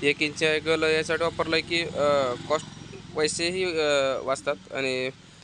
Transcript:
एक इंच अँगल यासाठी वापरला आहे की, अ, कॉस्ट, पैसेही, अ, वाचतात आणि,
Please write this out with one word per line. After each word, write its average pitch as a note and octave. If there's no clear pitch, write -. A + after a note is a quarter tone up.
एक C#3+
इंच D3+
अँगल D#3
यासाठी D#3
वापरला E3
आहे D#3+
की, E3+
अ, C#3
कॉस्ट, D#3
पैसेही, E3+
अ, D3
वाचतात C#3
आणि, C3